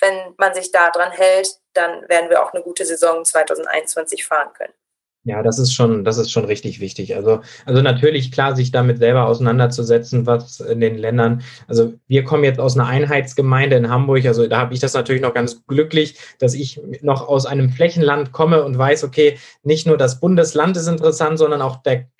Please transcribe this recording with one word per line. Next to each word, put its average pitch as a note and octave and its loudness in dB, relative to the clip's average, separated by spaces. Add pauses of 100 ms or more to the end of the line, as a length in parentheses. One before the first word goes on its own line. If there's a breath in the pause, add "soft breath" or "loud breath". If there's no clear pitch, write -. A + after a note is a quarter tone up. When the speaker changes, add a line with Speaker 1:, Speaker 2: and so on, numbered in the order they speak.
Speaker 1:
wenn F#3+ -2
man F#3+ 0
sich F#3 -10
da E3+ 4
dran F3 -2
hält, F#3+ 2 (240)
dann F3 -4
werden E3+ 2
wir E3+ 4
auch - -4
eine F3 -8
gute F3 -8
Saison E3 -2
zweitausendeinundzwanzig D#3+ -4
fahren D3 -2
können. - -14 (540)
Speaker 2:
Ja, G#2+ -6
das A2+ 0
ist B2+ 0
schon, A2+ 0
das A2 -2
ist A2 -2
schon A2 -2
richtig G2+ -6
wichtig. F#2+ -8
Also, G#2+ 0 (240 loud breath)
also B2+ 2
natürlich, C3+ 2
klar, C3+ 0
sich B2+ -2
damit B2 2
selber A#2+ 4
auseinanderzusetzen, A#2 0
was A#2+ -2
in A#2 -4
den A2+ 0
Ländern, A#2 0 (240 loud breath)
also A#2 0 (140)
wir C3 2
kommen D3 0
jetzt C3 0
aus B2+ 0
einer A#2+ 2
Einheitsgemeinde C3+ 0
in A#2+ 2
Hamburg, C3 0
also A#2 2
da A2 0
habe B2 -2
ich B2+ -8
das C3+ -2
natürlich C3 -2
noch B2 -2
ganz A#2+ -6
glücklich, D#3 -2 (220 loud breath)
dass B2 2
ich C3+ -8 (220)
noch C#3 -2
aus C3+ 0
einem C3 0
Flächenland D3 0
komme D#3+ 2
und C3+ -6
weiß, C#3 2
okay, C#3+ 2 (240 loud breath)
nicht D#3 0
nur D#3+ 4
das B2+ 0
Bundesland E3+ 2
ist E3 -4
interessant, D#3+ 0
sondern D3+ 2
auch B2+ -4
der B2+ -2 (140)